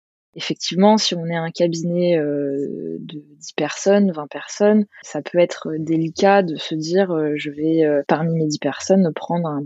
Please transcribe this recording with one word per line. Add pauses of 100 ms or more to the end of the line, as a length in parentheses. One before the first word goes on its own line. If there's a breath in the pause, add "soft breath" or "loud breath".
(340)
Effectivement,
si
on
est
un
cabinet,
euh,
de (140)
dix
personnes,
vingt
personnes, (180 loud breath)
ça
peut
être (100)
délicat
de
se
dire,
euh, «
Je
vais,
euh,
parmi
mes
dix
personnes,
prendre
un,